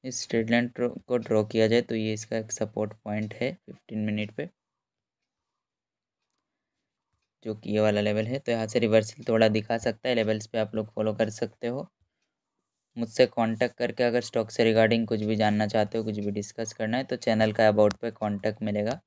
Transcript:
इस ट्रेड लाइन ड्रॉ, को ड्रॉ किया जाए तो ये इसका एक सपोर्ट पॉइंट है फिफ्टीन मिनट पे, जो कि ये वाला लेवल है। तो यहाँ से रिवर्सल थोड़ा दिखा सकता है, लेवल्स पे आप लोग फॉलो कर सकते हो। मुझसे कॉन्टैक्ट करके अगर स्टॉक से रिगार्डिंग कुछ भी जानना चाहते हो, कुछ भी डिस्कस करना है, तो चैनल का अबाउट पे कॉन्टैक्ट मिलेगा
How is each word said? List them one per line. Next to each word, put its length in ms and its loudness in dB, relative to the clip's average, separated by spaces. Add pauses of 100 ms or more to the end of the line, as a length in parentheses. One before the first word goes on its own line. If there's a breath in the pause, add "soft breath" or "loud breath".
इस 240 -10
ट्रेड 220 0
लाइन 180 2
ड्रॉ, 200 -4 (120)
को 180 -4
ड्रॉ 260 2
किया 240 2
जाए 140 4
तो 120 -6
ये 180 -2
इसका 240 -6
एक 160 -6
सपोर्ट 420 -4
पॉइंट 400 -6
है 220 -4
फिफ्टीन 440 -12
मिनट 300 -4
पे, 180 -8 (3000)
जो 100 -6
कि 160 -10
ये 100 2
वाला 200 4
लेवल 260 0
है। 120 -4
तो 140 -4
यहाँ 140 -2
से 120 0
रिवर्सल 460 2
थोड़ा 240 4
दिखा 300 0
सकता 300 -4
है, 60 2
लेवल्स 320 0
पे 120 -6
आप 160 -4
लोग 140 -4
फॉलो 260 -2
कर 160 0
सकते 360 -6
हो। 200 -6 (1080)
मुझसे 320 2
कॉन्टैक्ट 480 -2
करके 280 -2
अगर 180 2
स्टॉक 280 -4
से 140 2
रिगार्डिंग 420 4
कुछ 160 -2
भी 140 0
जानना 320 2
चाहते 300 0
हो, 60 -4
कुछ 140 -4
भी 140 -4
डिस्कस 400 -8
करना 240 -4
है, 80 -4
तो 140 -6
चैनल 340 2
का 160 6
अबाउट 280 4
पे 160 -6
कॉन्टैक्ट 500 -4
मिलेगा 440 -2